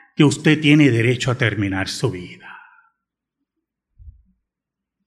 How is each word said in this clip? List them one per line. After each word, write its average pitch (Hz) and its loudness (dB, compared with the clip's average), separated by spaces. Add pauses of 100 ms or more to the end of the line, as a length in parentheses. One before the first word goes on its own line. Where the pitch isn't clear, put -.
(160)
que 160 4
usted 151 2
tiene 147 4
derecho 117 -2
a 120 -4
terminar 98 -2
su - -6
vida? 90 -16 (2500)